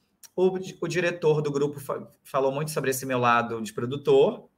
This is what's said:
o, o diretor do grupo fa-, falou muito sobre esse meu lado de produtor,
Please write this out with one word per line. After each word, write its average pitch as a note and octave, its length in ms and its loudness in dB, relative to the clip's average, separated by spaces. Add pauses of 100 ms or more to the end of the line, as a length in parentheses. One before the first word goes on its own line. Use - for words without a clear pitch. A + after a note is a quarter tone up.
(360)
o, F#3 200 2 (240)
o E3+ 80 -4
diretor D#3 540 0
do C#3+ 80 -4
grupo D3 300 -2
fa-, - 280 -10 (140)
falou C3+ 300 0
muito D3+ 180 -4
sobre C3 200 -2
esse C3 140 -4
meu C3 140 -2
lado A#2 420 2
de G#2+ 120 -8
produtor, C#3+ 840 2